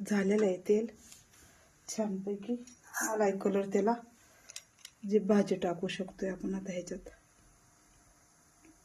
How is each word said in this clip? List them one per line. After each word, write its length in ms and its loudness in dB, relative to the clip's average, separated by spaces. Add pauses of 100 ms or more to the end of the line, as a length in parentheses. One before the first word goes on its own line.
(100)
झालेलं 340 4
आहे 120 2 (120)
तेल 180 4 (1000)
छानपैकी, 760 -4 (380)
आलाय 360 2
कलर 280 2
त्याला. 280 2 (1160)
जी 80 6
भाजी 380 4
टाकू 320 -2
शकतोय 420 -6
आपण 240 -6
आता 180 -6
ह्याच्यात, 360 -8 (1800)